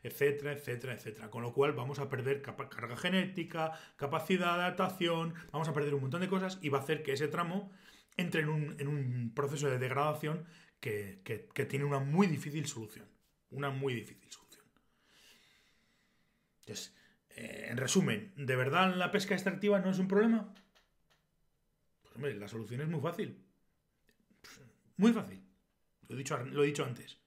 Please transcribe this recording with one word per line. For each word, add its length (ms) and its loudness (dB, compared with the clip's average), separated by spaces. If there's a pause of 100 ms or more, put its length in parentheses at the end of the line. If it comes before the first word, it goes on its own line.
etcétera, 480 0
etcétera, 420 -6
etcétera. 340 -12
Con 140 -8
lo 100 -4
cual 200 4
vamos 260 -4
a 100 -4
perder 320 -2
capa-, 280 -10
carga 280 -8
genética, 760 0 (240)
capacidad 640 2
de 40 2
adaptación, 720 0 (160)
vamos 160 -2
a 80 -2
perder 180 2
un 100 0
montón 180 -2
de 80 0
cosas 340 0
y 60 -2
va 100 2
a 40 0
hacer 200 0
que 120 -2
ese 120 2
tramo 460 -2 (460)
entre 240 2
en 80 2
un, 280 0
en 100 -2
un 460 0
proceso 360 0
de 80 2
degradación 680 0 (360)
que, 440 -4
que, 220 -6
que 180 -2
tiene 220 0
una 120 2
muy 280 6
difícil 400 -2
solución. 420 -10 (400)
Una 220 -4
muy 240 0
difícil 360 -8
solución. 360 -20 (1900)
Entonces, 340 -12 (360)
eh, 400 -10
en 80 -2
resumen, 580 2
¿de 180 0
verdad 420 4
la 140 0
pesca 220 2
extractiva 460 4
no 100 2
es 100 2
un 100 2
problema? 440 4 (1500)
Pues 140 -20
hombre, 180 -4
la 140 -10
solución 340 -6
es 60 -2
muy 120 -2
fácil. 420 -4 (1600)
Muy 160 8
fácil. 280 -4 (640)
Lo 80 -10
he 40 -6
dicho, 180 -4
lo 280 2
he 20 6
dicho 180 0
antes. 320 -8 (100)